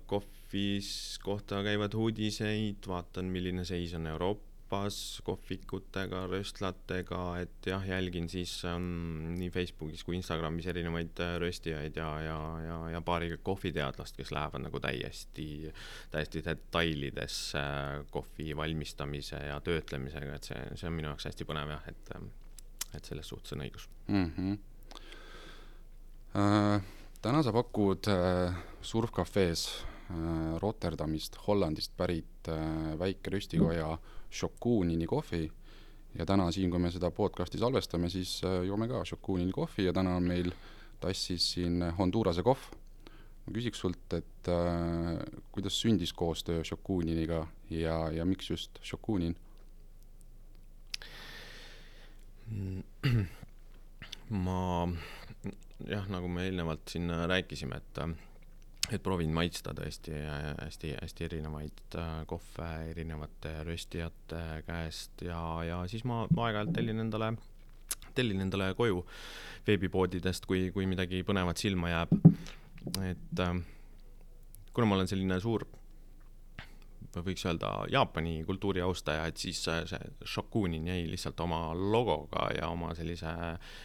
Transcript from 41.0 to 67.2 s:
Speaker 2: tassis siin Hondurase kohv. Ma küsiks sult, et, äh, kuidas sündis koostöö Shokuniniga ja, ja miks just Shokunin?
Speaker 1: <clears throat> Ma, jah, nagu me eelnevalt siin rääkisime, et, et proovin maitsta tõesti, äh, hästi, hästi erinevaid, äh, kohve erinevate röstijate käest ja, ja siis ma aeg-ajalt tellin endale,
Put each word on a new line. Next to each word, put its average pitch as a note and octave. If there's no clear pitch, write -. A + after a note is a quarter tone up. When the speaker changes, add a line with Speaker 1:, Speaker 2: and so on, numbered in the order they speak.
Speaker 2:
tassis F2+
siin F2
Hondurase F#2
kohv. -
Ma -
küsiks A#2
sult, F2+
et, -
äh, E2+
kuidas G2
sündis F#2
koostöö E2
Shokuniniga E2
ja, D#2+
ja E2
miks F#2
just -
Shokunin? F2
Speaker 1:
<clears throat> G2
Ma, F#2
jah, G2
nagu F2+
me F2
eelnevalt E2+
siin E2+
rääkisime, E2+
et, -
et G#2
proovin E2+
maitsta E2
tõesti, D#2
äh, D2+
hästi, -
hästi E2
erinevaid, D2+
äh, E2
kohve -
erinevate D#2+
röstijate E2
käest E2+
ja, E2+
ja F2
siis A2+
ma A#2
aeg-ajalt G#2+
tellin A2+
endale, A2